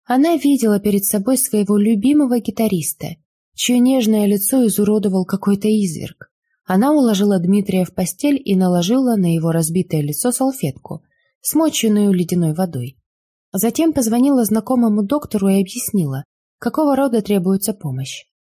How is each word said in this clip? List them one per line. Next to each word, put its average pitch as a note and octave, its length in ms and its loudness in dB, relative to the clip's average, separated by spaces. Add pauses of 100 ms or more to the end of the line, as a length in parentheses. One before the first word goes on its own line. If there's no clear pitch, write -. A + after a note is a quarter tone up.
Она D4 320 2
видела A#3+ 420 2
перед G3+ 260 0
собой G#3+ 340 0
своего G#3 380 0
любимого A#3+ 600 2
гитариста, G3 760 -4 (400)
чье B3 240 0
нежное A3 480 2
лицо G#3 400 2
изуродовал G3+ 580 0
какой-то G3+ 420 -2
изверг. G3+ 600 -4 (360)
Она G#3+ 280 2
уложила G#3 460 2
Дмитрия F#3 440 0
в - 120 -8
постель C#4 480 -2
и G3 120 0
наложила F#3 600 2
на F3 180 2
его E3 180 0
разбитое E3 500 -2
лицо D3+ 300 -4
салфетку, A#3+ 720 -6 (420)
смоченную A3 640 0
ледяной F3 420 0
водой. D3+ 440 -6 (560)
Затем A#3 400 0
позвонила B3 500 2
знакомому A3 600 0
доктору G3+ 440 -2
и G3 140 2
объяснила, F3 640 -4 (340)
какого C#4+ 380 0
рода B3+ 260 0
требуется G3 520 -2
помощь. C3+ 520 -8 (240)